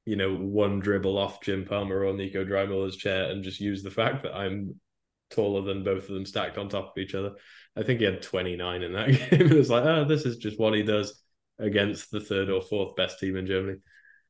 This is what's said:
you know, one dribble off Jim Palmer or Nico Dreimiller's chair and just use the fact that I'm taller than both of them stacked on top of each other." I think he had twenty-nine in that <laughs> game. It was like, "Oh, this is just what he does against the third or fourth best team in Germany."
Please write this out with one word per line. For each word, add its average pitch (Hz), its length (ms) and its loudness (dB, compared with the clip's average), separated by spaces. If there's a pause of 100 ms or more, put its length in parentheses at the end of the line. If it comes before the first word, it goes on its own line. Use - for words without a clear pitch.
you 110 100 -2
know, 95 200 0
one 101 440 0
dribble 98 380 0
off 98 240 -2
Jim 95 240 -2
Palmer 98 400 -2
or 98 80 0
Nico 98 320 -4
Dreimiller's 98 520 -2
chair 95 340 -2
and 98 120 -6
just 95 160 -10
use 98 220 -4
the 95 100 -10
fact 117 320 0
that - 120 -8
I'm 98 440 -6 (520)
taller 101 320 2
than 98 200 -4
both 95 240 0
of 101 60 -8
them 95 120 -6
stacked 92 340 -6
on 101 100 -6
top 98 260 -6
of 95 60 -4
each 95 140 -6
other." 98 180 -4 (420)
I 113 60 -4
think 117 200 0
he 107 40 6
had 92 160 2
twenty-nine 90 640 -4
in 87 100 -6
that 110 140 0
<laughs> 135 240 4
game. 170 100 8 (100)
It - 20 10
was 131 180 8
like, 120 140 4
"Oh, 156 200 4
this 147 200 2
is 117 120 -2
just 107 220 -6
what 110 160 4
he 104 80 2
does 104 360 0 (380)
against 104 540 0
the 107 100 -4
third 98 300 -2
or 95 100 2
fourth 98 340 -4
best 90 240 -2
team 95 180 -2
in 92 100 -4
Germany." 95 320 -2 (500)